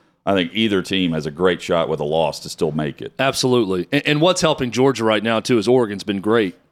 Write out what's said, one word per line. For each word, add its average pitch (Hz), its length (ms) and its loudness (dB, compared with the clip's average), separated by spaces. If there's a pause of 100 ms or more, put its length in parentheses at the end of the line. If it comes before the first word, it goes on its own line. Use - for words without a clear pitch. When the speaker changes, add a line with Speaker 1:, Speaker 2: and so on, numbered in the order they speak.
(260)
Speaker 1:
I 98 80 2
think 90 180 0
either 101 300 0
team 92 300 -2
has 80 120 -4
a 78 60 -6
great 85 320 0
shot 82 260 0
with 73 120 -2
a 76 40 -4
loss 76 360 0
to 78 100 -14
still 82 200 -4
make 76 300 -6
it. 57 180 -12
Speaker 2:
Absolutely. 123 720 0
And, 143 160 -2
and 151 140 2
what's 180 220 2
helping 143 280 0
Georgia 120 320 2
right 107 200 2
now, 113 180 0
too, 123 180 2
is 98 80 -2
Oregon's 113 380 2
been 98 160 -2
great 104 340 2 (180)